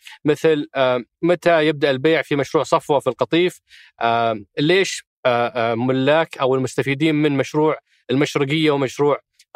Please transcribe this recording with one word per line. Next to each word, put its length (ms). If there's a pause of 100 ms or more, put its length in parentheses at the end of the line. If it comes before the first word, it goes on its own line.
(240)
مثل، 500
آه، 300 (180)
متى 440
يبدأ 240
البيع 320
في 140
مشروع 280
صفوة 360
في 60
القطيف، 540 (400)
آه، 400 (180)
ليش، 460 (220)
آه، 200
آه، 280
ملاك 640
أو 160
المستفيدين 600
من 180
مشروع 460 (320)
المشرقية 600
ومشروع 480 (380)